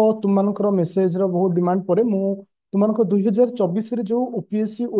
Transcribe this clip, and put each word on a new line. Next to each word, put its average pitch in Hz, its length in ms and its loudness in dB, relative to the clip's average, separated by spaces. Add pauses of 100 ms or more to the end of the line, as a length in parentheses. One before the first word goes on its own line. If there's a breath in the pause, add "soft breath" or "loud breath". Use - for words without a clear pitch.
(180)
ତୁମମାନଙ୍କର 202 540 0
ମେସେଜର 185 560 0
ବହୁତ 180 260 0
ଡିମାଣ୍ଡ 180 320 0
ପରେ 185 180 2
ମୁଁ 196 220 0 (460)
ତୁମମାନଙ୍କ 214 320 2
ଦୁଇ 196 200 0
ହଜାର 233 320 2
ଚବିଶରେ 220 480 -2
ଯୋଉ 233 200 -2 (100)
ଓ 214 60 -4
ପି 202 180 -8
ଏସ୍ 220 180 -4
ସି 240 100 -6
ଓ 214 140 -2